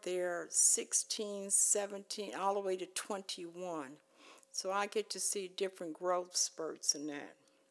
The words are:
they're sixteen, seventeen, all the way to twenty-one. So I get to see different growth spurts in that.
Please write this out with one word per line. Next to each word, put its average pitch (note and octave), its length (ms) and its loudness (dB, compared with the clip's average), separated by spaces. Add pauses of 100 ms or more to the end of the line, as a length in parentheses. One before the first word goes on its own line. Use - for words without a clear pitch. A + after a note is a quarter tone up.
they're F3+ 460 0
sixteen, - 1000 2
seventeen, G3 880 2
all G3 180 2
the G3+ 60 2
way F#3+ 180 0
to F3+ 80 -6
twenty-one. F3 1080 -6 (580)
So - 200 -2
I G3+ 140 2
get G#3 260 -2
to F#3+ 80 -4
see F#3 380 -2
different F#3 360 -2
growth F3+ 420 0
spurts - 580 0
in D3+ 140 -6
that. D3 280 -8 (360)